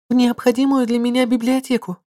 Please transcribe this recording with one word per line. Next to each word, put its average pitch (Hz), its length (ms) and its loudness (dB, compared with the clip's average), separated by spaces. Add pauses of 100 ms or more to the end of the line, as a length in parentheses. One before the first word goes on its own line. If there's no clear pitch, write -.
в 240 40 0
необходимую 247 760 2
для 240 100 -2
меня 240 300 0
библиотеку. 247 680 -2 (140)